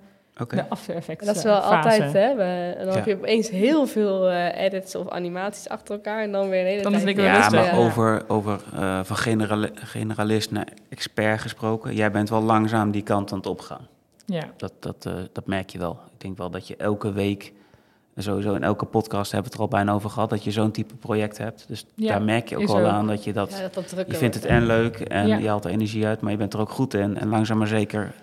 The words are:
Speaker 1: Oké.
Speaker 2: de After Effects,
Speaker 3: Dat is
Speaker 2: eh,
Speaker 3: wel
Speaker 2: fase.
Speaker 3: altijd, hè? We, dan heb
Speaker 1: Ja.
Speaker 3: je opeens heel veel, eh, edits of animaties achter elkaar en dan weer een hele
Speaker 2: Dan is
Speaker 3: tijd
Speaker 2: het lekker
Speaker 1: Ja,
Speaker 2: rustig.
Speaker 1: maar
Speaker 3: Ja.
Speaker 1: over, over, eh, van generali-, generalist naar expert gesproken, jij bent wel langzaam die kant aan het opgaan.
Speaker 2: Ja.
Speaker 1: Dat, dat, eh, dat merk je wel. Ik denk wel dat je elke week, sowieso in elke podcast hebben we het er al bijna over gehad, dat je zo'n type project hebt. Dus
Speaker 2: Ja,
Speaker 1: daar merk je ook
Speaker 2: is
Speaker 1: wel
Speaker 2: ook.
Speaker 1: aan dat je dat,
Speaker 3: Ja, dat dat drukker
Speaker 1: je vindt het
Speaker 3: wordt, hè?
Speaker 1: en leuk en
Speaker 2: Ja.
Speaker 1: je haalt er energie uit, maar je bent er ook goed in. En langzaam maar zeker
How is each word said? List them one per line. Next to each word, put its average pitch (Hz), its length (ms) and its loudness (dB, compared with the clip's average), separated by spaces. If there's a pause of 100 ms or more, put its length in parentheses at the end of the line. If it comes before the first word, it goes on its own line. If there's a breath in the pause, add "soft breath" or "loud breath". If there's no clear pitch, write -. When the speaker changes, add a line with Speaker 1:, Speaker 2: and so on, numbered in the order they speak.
(400 soft breath)
Speaker 1:
Oké. - 160 -6
Speaker 2:
de 190 140 0
After 165 260 -6
Effects, 165 300 -8
Speaker 3:
Dat 208 100 2
is 185 80 -2
Speaker 2:
eh, 220 80 4
Speaker 3:
wel 202 100 6
Speaker 2:
fase. 196 140 6 (280)
Speaker 3:
altijd, 143 100 0
hè? 226 220 4
We, 180 400 -2 (100)
dan 190 100 0
heb 190 100 0
Speaker 1:
Ja. 220 60 0
Speaker 3:
je 196 60 0
opeens 220 320 0
heel 254 380 4
veel, 190 420 2
eh, 175 340 0
edits 190 320 -2
of 185 140 -4
animaties 180 600 -6
achter - 260 -8
elkaar 208 280 -4
en 214 80 -4
dan 196 180 0
weer 185 100 2
een 180 80 2
hele 202 140 0
Speaker 2:
Dan 202 120 2
is 202 100 4
Speaker 3:
tijd 180 60 2
Speaker 2:
het 196 80 0
lekker 196 180 6
Speaker 1:
Ja, - 40 8 (100)
Speaker 2:
rustig. - 220 6
Speaker 1:
maar - 80 4
Speaker 3:
Ja. - 60 6
Speaker 1:
over, 110 440 2
over, 104 320 0 (140)
eh, 95 280 0
van 104 120 -6
generali-, 107 580 0
generalist 110 800 -2
naar 107 160 -4 (220)
expert 110 520 -2
gesproken, 113 540 -4
jij 107 160 2
bent 107 180 0
wel 110 120 2
langzaam 110 500 4
die 101 120 -2
kant 101 280 0
aan 101 60 -6
het 95 100 -6
opgaan. 90 400 -10 (380)
Speaker 2:
Ja. 170 180 -4 (140)
Speaker 1:
Dat, - 220 -10
dat, - 260 -10
eh, 92 80 -4 (200)
dat - 120 -10
merk 95 240 -4
je - 100 -14
wel. 85 200 -4 (140)
Ik - 80 -20
denk 95 160 -10
wel 90 120 -6
dat 90 180 -8
je - 80 -10
elke 104 360 -2
week, 101 420 -2 (600 soft breath)
sowieso 101 380 -2
in 98 100 0
elke 101 220 0
podcast 101 460 -2
hebben 101 200 -2
we - 60 -14
het 107 120 -2
er 110 80 0
al 101 60 2
bijna 104 140 2
over 104 120 -4
gehad, 110 200 -2
dat 104 140 -2
je - 80 -4
zo'n 110 200 2
type - 240 -8
project 107 420 -4
hebt. - 300 -10
Dus - 180 -12 (100)
Speaker 2:
Ja, 220 120 -2
Speaker 1:
daar 208 140 0
merk 214 280 0
je - 60 -6
ook - 80 -2
Speaker 2:
is 208 80 2
Speaker 1:
wel 202 100 4
Speaker 2:
ook. 180 60 4
Speaker 1:
aan 104 200 2
dat 107 160 -2
je 104 100 -4
dat, 98 180 -2
Speaker 3:
Ja, - 80 -10
dat - 140 -8
dat 180 140 -8
drukker 180 260 -6
Speaker 1:
je 160 60 -4
vindt 165 160 2
het 110 80 -6
Speaker 3:
wordt, 120 140 4
hè? 117 40 6
Speaker 1:
en 117 60 2 (140)
leuk 117 180 -2
en - 280 0
Speaker 2:
Ja. 214 100 2
Speaker 1:
je 107 100 -2
haalt 104 180 -2
er 170 60 -2
energie 107 340 -2
uit, 110 160 0
maar 107 100 -2
je 107 60 -2
bent 104 160 -2
er 107 60 -2
ook 107 100 0
goed - 240 -2
in. 101 240 0
En 104 120 -4
langzaam 110 280 2
maar 110 100 2
zeker 104 560 -2